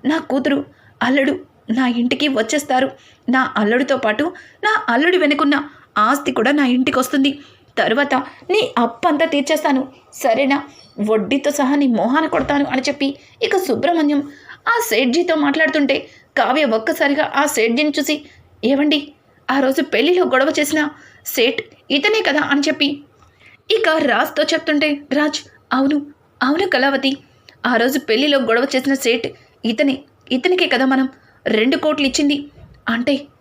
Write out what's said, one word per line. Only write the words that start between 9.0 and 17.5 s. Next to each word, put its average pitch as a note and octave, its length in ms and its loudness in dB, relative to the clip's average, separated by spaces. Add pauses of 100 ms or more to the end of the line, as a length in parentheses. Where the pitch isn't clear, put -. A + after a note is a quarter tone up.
తీర్చేస్తాను, C#4+ 640 0 (260)
సరేనా? C4+ 480 0 (380)
వడ్డీతో A3 500 0
సహా C#4+ 240 0
నీ C#4+ 120 2
మొహాన B3 400 2
కొడతాను" C#4+ 380 0
అని C4 180 -2
చెప్పి C#4 360 -4 (240)
ఇక F#4+ 140 0
సుబ్రహ్మణ్యం D4 760 0 (360)
ఆ A#4 200 2
సేట్జీతో C#4+ 460 2
మాట్లాడుతుంటే D4 720 0 (300)
కావ్య C4+ 260 2
ఒక్కసారిగా C#4 720 0
ఆ D4 100 2
సేట్జీని B3 520 0